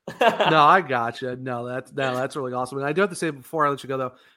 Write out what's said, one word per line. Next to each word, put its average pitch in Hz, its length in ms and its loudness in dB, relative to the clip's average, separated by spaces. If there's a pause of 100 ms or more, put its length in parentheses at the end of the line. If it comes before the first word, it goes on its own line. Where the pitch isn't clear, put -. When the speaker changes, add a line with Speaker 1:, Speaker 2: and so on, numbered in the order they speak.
(200)
Speaker 1:
<laughs> 214 320 4
Speaker 2:
No, 160 100 6
I 165 200 8
gotcha. 127 560 -4
No, 127 280 -8
that's, 127 280 -10
no, 135 220 -2
that's 131 200 -4
really 127 180 -6
awesome. 127 260 -4
And 135 80 -2
I 147 40 0
do 151 100 0
have 202 80 2
to 175 60 -12
say 170 140 -4
before 147 360 -2
I 143 40 4
let 139 120 -4
you 131 60 -12
go, 135 100 -4
though, 127 160 -6 (240)